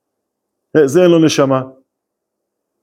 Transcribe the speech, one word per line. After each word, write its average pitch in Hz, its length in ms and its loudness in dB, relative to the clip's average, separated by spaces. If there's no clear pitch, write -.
"אה, 147 100 2
זה 170 160 0
אין 175 80 2
לו 160 140 2
נשמה." 135 360 -2